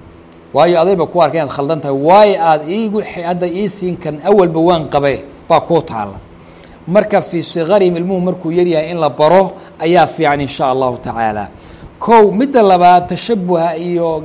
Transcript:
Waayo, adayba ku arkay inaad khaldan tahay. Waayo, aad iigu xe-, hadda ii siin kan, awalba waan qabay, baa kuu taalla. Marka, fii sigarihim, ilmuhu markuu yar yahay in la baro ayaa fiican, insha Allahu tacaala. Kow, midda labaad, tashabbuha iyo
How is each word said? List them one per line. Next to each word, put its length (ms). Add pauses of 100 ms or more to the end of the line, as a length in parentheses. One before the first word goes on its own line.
(540)
Waayo, 280
adayba 260
ku 140
arkay 200
inaad 140
khaldan 260
tahay. 140 (120)
Waayo, 320
aad 300
iigu 320
xe-, 220
hadda 240
ii 220
siin 280
kan, 260
awalba 360
waan 340
qabay, 240 (320)
baa 120
kuu 200
taalla. 380 (680)
Marka, 340
fii 220
sigarihim, 540
ilmuhu 240
markuu 300
yar 160
yahay 240
in 80
la 100
baro 420 (280)
ayaa 280
fiican, 340
insha 300
Allahu 260
tacaala. 500 (540)
Kow, 300
midda 320
labaad, 460
tashabbuha 680
iyo 480